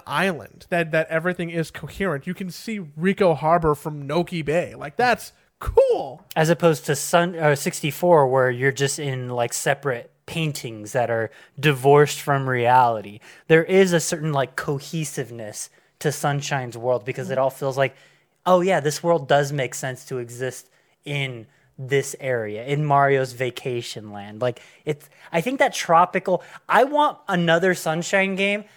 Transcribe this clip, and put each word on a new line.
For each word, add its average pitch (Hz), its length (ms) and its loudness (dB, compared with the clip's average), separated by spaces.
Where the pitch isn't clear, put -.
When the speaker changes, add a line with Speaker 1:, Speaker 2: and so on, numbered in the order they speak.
Speaker 1:
island, 147 640 -4
that, 170 200 0
that 160 160 0
everything 170 440 -4
is 165 200 -4
coherent. 151 560 -6
You 180 80 -6
can 185 160 -10
see 214 300 -8
Rico 180 380 2
Harbor 156 420 2
from 147 320 -10
Noki 170 360 -2
Bay. 143 300 -2
Like, 139 220 -12
that's 240 360 0
cool. 415 640 2
Speaker 2:
As 160 160 4
opposed 165 360 2
to 143 100 0
Sun-, 170 400 2
uh, 151 180 2
sixty-four, 160 720 2
where 127 240 2
you're 127 220 0
just 139 260 -2
in, 131 300 -6
like, 120 240 -4
separate 139 560 -4
paintings 127 680 -8
that 117 180 0
are 113 200 -2
divorced 143 640 4
from 139 280 -2
reality. 120 680 2
There 160 160 6
is 190 280 4
a 175 80 2
certain, 156 320 -4
like, 135 240 -4
cohesiveness 135 1120 -8
to 151 140 -2
Sunshine's 139 640 -4
world 120 260 -2
because 127 240 -8
it 131 100 -2
all 131 120 0
feels 135 260 -6
like, 135 200 0
"Oh 180 140 4
yeah, 180 180 2
this 147 240 -4
world 170 240 0
does 143 260 2
make 135 220 -4
sense 131 320 -10
to 131 120 -8
exist 123 520 -10
in 131 440 -6
this 131 440 -2
area, 113 440 -4
in 143 200 -2
Mario's 139 480 4
vacation 120 800 -8
land." 104 280 -14
Like, 123 220 -4
it's, 151 260 -8
I 170 80 0
think 254 180 -4
that 269 160 2
tropical, 180 680 2
I 208 160 6
want 294 340 0
another 175 460 2
Sunshine 185 640 -2
game 202 280 -2